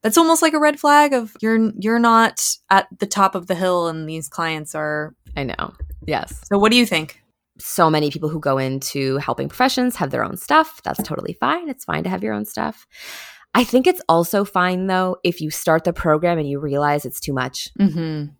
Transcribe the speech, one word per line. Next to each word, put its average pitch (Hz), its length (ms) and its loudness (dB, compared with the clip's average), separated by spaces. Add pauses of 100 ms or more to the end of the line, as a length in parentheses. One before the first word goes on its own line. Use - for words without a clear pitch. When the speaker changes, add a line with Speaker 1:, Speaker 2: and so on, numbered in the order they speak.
Speaker 1:
that's 220 160 2
almost 330 240 4
like 320 100 4
a 302 60 2
red 302 200 2
flag 294 340 6
of 233 280 -2
you're, 220 380 2
you're 220 180 0
not 233 580 2 (140)
at 196 180 4 (120)
the 202 80 -2
top 196 260 2
of 180 140 -6
the 185 80 -2
hill 175 320 0
and 160 200 -6
these 160 220 -8
clients 160 460 -6
are. 151 400 -6 (200)
Speaker 2:
I 139 100 -4
know. - 280 -8 (320)
Yes. - 440 -6
Speaker 1:
So 202 100 2
what 214 120 4
do 247 60 6
you 240 80 6
think? 160 360 -4 (360)
Speaker 2:
So - 320 2
many 151 220 2
people 151 160 -6
who 156 140 -4
go 135 160 0
into 135 600 -2
helping 139 300 -4
professions 254 480 0
have 139 160 -4
their 120 140 -2
own - 100 -8
stuff. - 480 0
That's - 180 -4
totally - 380 -6
fine. 320 300 -2
It's - 160 -12
fine 156 180 -4
to 185 60 -2
have 185 120 -4
your 214 120 -4
own - 100 -4
stuff. - 420 -8 (680)
I 240 100 4
think 254 240 4
it's 359 220 2
also 170 340 4
fine, 185 440 0
though, 185 360 0
if 175 160 -2
you 156 100 -6
start 160 360 0
the 175 80 0
program 170 440 2
and 147 120 -4
you 139 100 -6
realize 147 460 0
it's - 160 -10
too 147 100 -8
much. 131 380 -6 (100)
Speaker 1:
Mm-hmm. 160 460 0 (140)